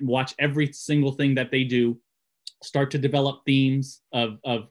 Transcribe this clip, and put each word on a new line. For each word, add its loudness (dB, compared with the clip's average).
watch 0
every 0
single 0
thing 0
that -2
they 2
do, 2
start -2
to -2
develop 0
themes 2
of, -4
of -4